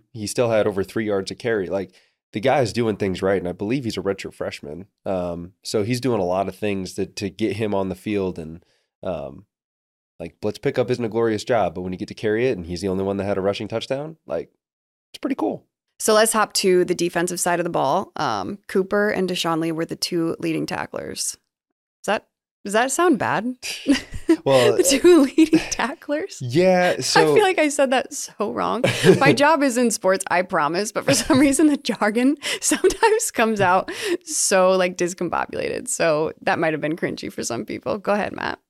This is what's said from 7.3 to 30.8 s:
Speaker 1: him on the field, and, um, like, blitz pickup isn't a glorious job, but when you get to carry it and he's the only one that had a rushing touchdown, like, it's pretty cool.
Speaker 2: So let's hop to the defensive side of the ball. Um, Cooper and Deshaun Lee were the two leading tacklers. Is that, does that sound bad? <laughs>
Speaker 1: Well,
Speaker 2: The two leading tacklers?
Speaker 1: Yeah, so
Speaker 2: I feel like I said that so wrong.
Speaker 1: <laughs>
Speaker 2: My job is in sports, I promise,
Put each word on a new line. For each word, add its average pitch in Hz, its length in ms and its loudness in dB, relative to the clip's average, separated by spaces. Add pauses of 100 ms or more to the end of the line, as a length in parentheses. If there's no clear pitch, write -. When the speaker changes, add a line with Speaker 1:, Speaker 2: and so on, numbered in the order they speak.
Speaker 1:
him 107 180 -2
on 95 140 -2
the 90 60 -6
field, 98 440 -4
and, 82 260 -14 (380)
um, 76 420 -8 (760)
like, 85 220 -14
blitz 104 160 -4
pickup 131 320 -2
isn't 117 160 -2
a 107 40 -4
glorious 110 340 0
job, 98 320 0
but 92 60 -8
when 92 120 -6
you 90 60 -8
get 101 80 -10
to - 80 -14
carry 113 320 0
it 113 100 -2
and 85 80 -10
he's 85 160 -8
the 98 60 -4
only 95 160 -2
one 98 140 -2
that 98 80 -4
had 101 120 -2
a 95 40 -4
rushing 101 260 -2
touchdown, 135 580 -6
like, - 260 -6 (600)
it's - 80 -18
pretty - 160 -4
cool. 240 300 -4 (340)
Speaker 2:
So 220 140 2
let's 220 200 4
hop 208 200 0
to 180 320 2
the 175 100 -2
defensive 175 440 -4
side 175 200 0
of 170 60 -2
the 175 40 -6
ball. 160 460 -2
Um, 117 420 -4 (100)
Cooper 202 420 0
and 185 200 -2
Deshaun 170 300 -2
Lee 165 120 -2
were 160 140 -4
the - 100 -8
two 165 440 -4
leading 156 260 -4
tacklers. - 720 -8 (640)
Is - 60 -20
that, 196 200 -4 (360)
does 202 100 -8
that 247 180 2
sound 339 280 2
bad? 180 360 -2 (300)
<laughs> 269 120 4 (480)
Speaker 1:
Well, 269 320 6
Speaker 2:
The 359 60 4
two 330 400 8
leading 311 360 4 (100)
tacklers? 294 720 -6
Speaker 1:
Yeah, 180 600 4
so - 200 4
Speaker 2:
I 311 120 6
feel 427 100 6
like 359 160 2
I 311 100 4
said 277 220 2
that 262 220 0
so - 380 -6
wrong. 202 320 -2 (180)
Speaker 1:
<laughs> - 180 8
Speaker 2:
My 277 120 6
job 285 320 4
is 247 140 2
in 240 140 4
sports, 190 380 0
I 175 120 2
promise, 175 500 -2